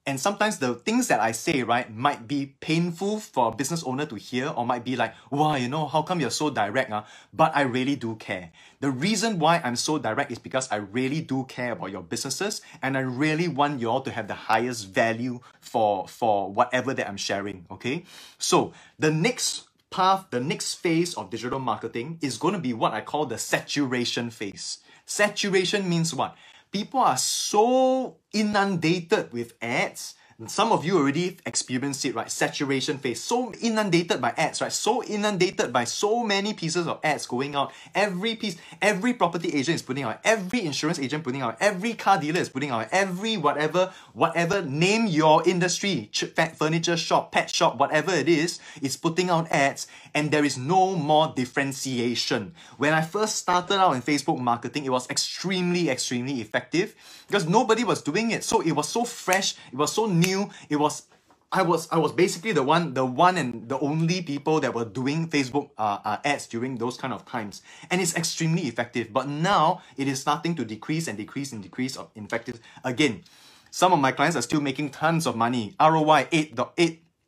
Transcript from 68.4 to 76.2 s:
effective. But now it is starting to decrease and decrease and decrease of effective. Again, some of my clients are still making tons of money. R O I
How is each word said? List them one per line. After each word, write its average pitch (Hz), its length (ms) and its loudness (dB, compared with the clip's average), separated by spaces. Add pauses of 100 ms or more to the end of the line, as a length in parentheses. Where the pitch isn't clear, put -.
effective. 113 500 -4
But 131 160 0
now 160 540 2 (140)
it 135 120 -2
is 135 120 -2
starting 160 360 -2
to 131 80 -2
decrease 151 420 -4
and 107 100 -8
decrease 135 360 -8
and 107 100 -12
decrease 127 340 -6
of 87 200 -14
effective. 117 440 -8 (220)
Again, 123 400 0 (480)
some 180 220 4
of 156 80 4
my 135 100 4
clients 143 260 0
are 120 60 -2
still 151 180 0
making 143 300 -4
tons 160 360 0
of 117 100 -2
money. 117 420 0
R 156 180 6
O 156 140 4
I 143 220 6